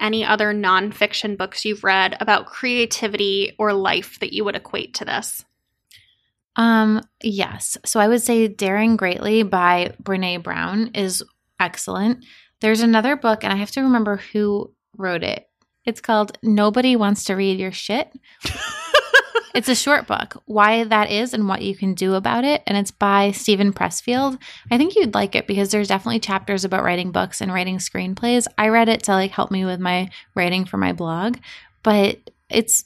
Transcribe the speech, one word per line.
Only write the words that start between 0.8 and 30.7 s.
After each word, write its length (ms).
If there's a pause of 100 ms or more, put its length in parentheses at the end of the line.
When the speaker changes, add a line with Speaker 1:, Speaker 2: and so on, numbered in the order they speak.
Speaker 1:
books 300
you've 180
read 340
about 280
creativity 1120
or 160
life 460
that 120
you 140
would 100
equate 380
to 100
this. 400 (1160)
Speaker 2:
Um, 400 (220)
yes. 640
So 140
I 80
would 120
say 260
Daring 500
Greatly 480
by 580
Brené 400
Brown 460
is 360 (340)
excellent. 640 (380)
There's 220
another 340
book, 260
and 80
I 60
have 140
to 100
remember 380
who 520 (280)
wrote 240
it. 260 (380)
It's 160
called 400
Nobody 540
Wants 280
to 100
Read 240
Your 140
Shit. 400 (320)
Speaker 3:
<laughs> 60 (1000)
Speaker 2:
It's 160
a 60
short 320
book, 380
Why 400
That 260
Is 240
and 140
What 140
You 120
Can 200
Do 200
About 300
It, 240
and 100
it's 140
by 400
Steven 400
Pressfield. 680 (320)
I 80
think 160
you'd 180
like 220
it 140
because 240
there's 160
definitely 320
chapters 440
about 200
writing 260
books 300
and 120
writing 260
screenplays. 680 (100)
I 120
read 200
it 160
to, 60
like, 220
help 180
me 140
with 160
my 280 (280)
writing 300
for 100